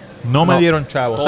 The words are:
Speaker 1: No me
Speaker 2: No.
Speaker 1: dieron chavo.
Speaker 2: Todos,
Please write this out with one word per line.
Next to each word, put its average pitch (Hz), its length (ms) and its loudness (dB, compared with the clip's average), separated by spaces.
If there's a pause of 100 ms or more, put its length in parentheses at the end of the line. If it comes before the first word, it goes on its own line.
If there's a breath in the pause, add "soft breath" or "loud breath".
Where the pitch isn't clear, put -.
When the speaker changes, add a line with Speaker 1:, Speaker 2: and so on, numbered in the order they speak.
(300)
Speaker 1:
No 139 160 2
me 175 100 2
Speaker 2:
No. 175 40 2
Speaker 1:
dieron 160 280 0
chavo. 123 280 -4
Speaker 2:
Todos, 135 120 -4